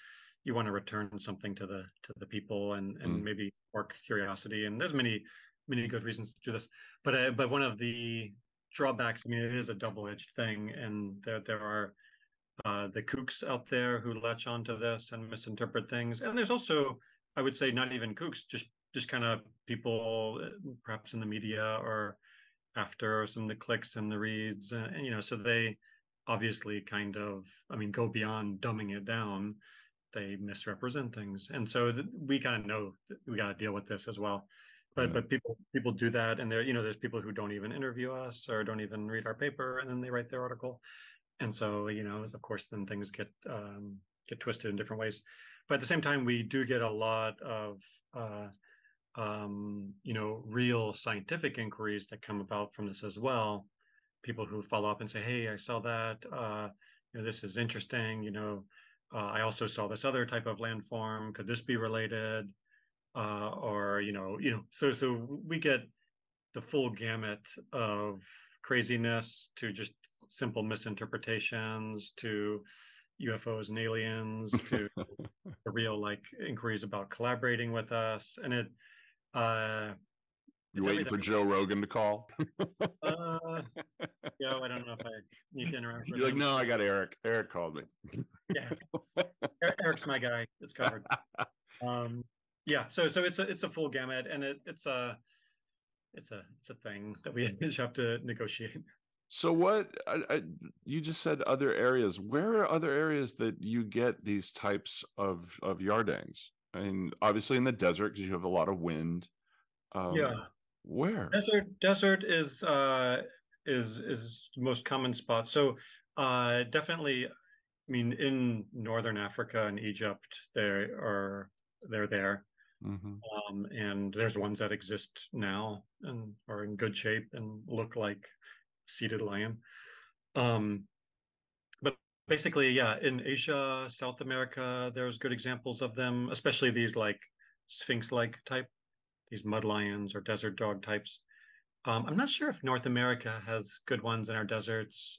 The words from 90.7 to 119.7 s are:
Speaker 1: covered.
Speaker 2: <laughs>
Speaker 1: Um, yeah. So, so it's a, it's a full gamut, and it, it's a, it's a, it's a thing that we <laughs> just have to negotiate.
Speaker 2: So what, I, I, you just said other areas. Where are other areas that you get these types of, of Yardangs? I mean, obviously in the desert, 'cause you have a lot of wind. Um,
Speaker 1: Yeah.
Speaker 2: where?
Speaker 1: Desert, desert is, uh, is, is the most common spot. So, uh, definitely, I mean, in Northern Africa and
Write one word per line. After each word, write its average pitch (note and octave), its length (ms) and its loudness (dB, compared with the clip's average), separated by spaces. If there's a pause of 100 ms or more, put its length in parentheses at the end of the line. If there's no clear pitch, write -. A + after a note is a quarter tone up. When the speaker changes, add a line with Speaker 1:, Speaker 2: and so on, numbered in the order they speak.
Speaker 1:
covered. A2+ 300 0 (340)
Speaker 2:
<laughs> A2+ 80 0 (340)
Speaker 1:
Um, A#2+ 440 -2 (420)
yeah. C3+ 220 2
So, E3+ 200 4
so F3+ 160 4
it's F3+ 140 2
a, F#3+ 40 2
it's F#3 200 -2
a - 80 -2
full D#3 180 0
gamut, B2+ 380 -2
and C#3+ 160 -4
it, C#3 240 -2
it's E3 200 -12
a, B2 300 -2 (960)
it's - 200 -14
a, G2 100 -10 (180)
it's - 100 -18
a B2 40 -10
thing G#2 480 -8
that D3 100 -6
we A#2+ 200 2
<laughs> G2 100 -4
just D#3+ 160 0
have B2 160 0
to A#2 300 2
negotiate. A2+ 520 -4 (520)
Speaker 2:
So - 240 2
what, F#3 380 6 (160)
I, C3+ 120 0 (100)
I, D3 140 2 (420)
you D3 160 0
just D#3 220 -2
said D3+ 200 2
other C3+ 300 4
areas. A#2 460 6
Where D3 380 2
are G#3 140 6
other D#3+ 220 4
areas D3 420 2
that A2+ 260 0
you A2 240 2
get A2+ 400 2
these G2+ 260 0
types - 540 -2 (120)
of, F2+ 460 -2
of F#2+ 160 0
Yardangs? F#2+ 720 2 (260)
I F2+ 60 -4
mean, F#2+ 320 0 (100)
obviously G#2+ 340 6
in B2 80 6
the C3 80 4
desert, G2 420 4
'cause G#2 60 -6
you F#2+ 120 -2
have F2 120 0
a F#2 40 4
lot F2 200 4
of F#2+ 120 2
wind. E2+ 480 0 (640)
Um, F#2 220 0
Speaker 1:
Yeah. C3+ 180 2 (480)
Speaker 2:
where? E3 500 0
Speaker 1:
Desert, G3+ 340 4 (140)
desert F#3+ 440 6
is, D#3+ 400 2
uh, C3+ 580 6 (440)
is, A#2+ 320 2
is A#2 580 -6
the B2+ 60 -2
most B2 220 2
common C3 300 2
spot. A2+ 320 2
So, C#3 300 6 (400)
uh, B2 480 4
definitely, D3 640 0
I - 640 -12
mean, A#2+ 220 4
in B2+ 580 2
Northern A2+ 440 0
Africa G#2+ 500 0
and G#2 120 -2